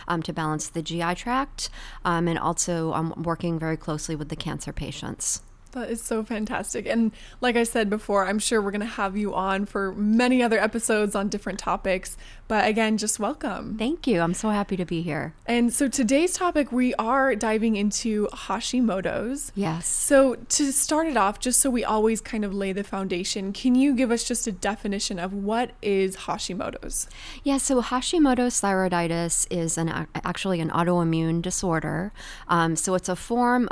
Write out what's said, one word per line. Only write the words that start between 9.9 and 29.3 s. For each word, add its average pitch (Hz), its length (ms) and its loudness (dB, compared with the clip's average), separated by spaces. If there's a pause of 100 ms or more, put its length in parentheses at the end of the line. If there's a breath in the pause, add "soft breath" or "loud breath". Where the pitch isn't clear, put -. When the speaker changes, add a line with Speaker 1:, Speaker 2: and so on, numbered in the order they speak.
Speaker 2:
many 240 500 4
other 226 160 4
episodes 214 560 2
on 202 140 0
different 196 300 -6
topics. 185 580 -2 (320 loud breath)
But 214 180 4
again, 220 300 2
just 214 220 -2
welcome. 220 580 -4
Speaker 1:
Thank 247 300 -2
you. 208 140 4
I'm 170 120 2
so 214 180 -2
happy 202 260 0
to 180 100 -2
be 165 160 -2
here. 156 320 -4 (120)
Speaker 2:
And 240 280 2
so 285 140 2
today's 277 440 4
topic, 320 400 0
we 254 220 2
are 262 400 2
diving 220 420 2
into 208 520 0
Hashimoto's. 214 1300 -2
Speaker 1:
Yes. 170 320 -2
Speaker 2:
So 269 500 6
to - 360 0
start 320 360 2
it 277 80 0
off, 202 240 2
just 247 200 2
so 277 80 4
we 240 160 2
always 220 380 2
kind 214 220 -4
of 196 100 -4
lay 196 180 -2
the 196 120 -4
foundation, 190 680 -4
can 247 220 2
you 269 200 6
give 233 180 2
us 233 120 0
just - 220 -2
a 220 60 -2
definition 202 640 -4
of 185 160 -4
what 220 380 0 (100)
is 190 360 2
Hashimoto's? - 920 -6 (340 loud breath)
Speaker 1:
Yeah, 277 160 2
so 262 240 2
Hashimoto's 254 800 2
thyroiditis 175 880 2